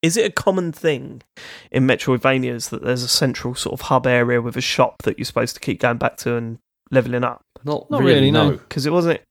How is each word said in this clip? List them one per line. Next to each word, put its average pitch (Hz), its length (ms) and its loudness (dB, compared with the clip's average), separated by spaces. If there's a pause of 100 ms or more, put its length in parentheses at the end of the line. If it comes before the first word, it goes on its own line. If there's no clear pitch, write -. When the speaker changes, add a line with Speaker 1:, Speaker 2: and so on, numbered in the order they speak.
Speaker 1:
Is 165 140 2
it 233 80 2
a 202 80 0
common 185 400 0
thing 135 500 -4 (480)
in 131 160 4
Metroidvanias 127 840 0
that - 120 -10
there's 123 200 -2
a 120 60 -6
central 123 460 0
sort - 200 -6
of 131 120 -10
hub 127 200 2
area 123 340 2
with 117 160 -6
a 123 60 -4
shop - 400 0
that - 160 -2
you're - 80 -6
supposed 120 300 -4
to - 40 -18
keep - 200 -4
going 120 180 0
back - 200 -2
to 120 180 -2
and 117 220 -8 (320)
leveling 123 340 0
up? 120 180 -6 (220)
Speaker 2:
Not 147 260 -6
Speaker 3:
Not 294 100 0
Speaker 2:
really, 139 140 6
Speaker 3:
really, 139 160 6
no. 147 220 4
Speaker 2:
no. - 60 -4 (120)
Speaker 1:
'Cause 135 160 -4
it 151 60 0
wasn't 170 280 2 (100)